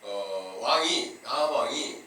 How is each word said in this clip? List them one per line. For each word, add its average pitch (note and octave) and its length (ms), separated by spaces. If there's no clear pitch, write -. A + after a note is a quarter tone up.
어, G2+ 580
왕이, - 640
아합 D3+ 280
왕이 - 560